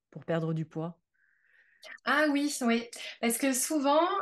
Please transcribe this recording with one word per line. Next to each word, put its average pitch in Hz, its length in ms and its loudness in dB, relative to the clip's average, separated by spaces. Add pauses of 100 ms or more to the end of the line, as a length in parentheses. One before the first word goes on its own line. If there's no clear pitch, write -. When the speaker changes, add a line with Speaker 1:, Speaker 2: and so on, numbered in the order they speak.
(120)
Speaker 1:
pour 151 140 -16
perdre 165 280 0
du 160 120 -2
poids. 160 340 -8 (1040)
Speaker 2:
Ah 285 240 2
oui, 285 320 0
oui. 233 220 2 (380)
Parce 233 180 0
que 269 140 2
souvent, 294 500 2 (180)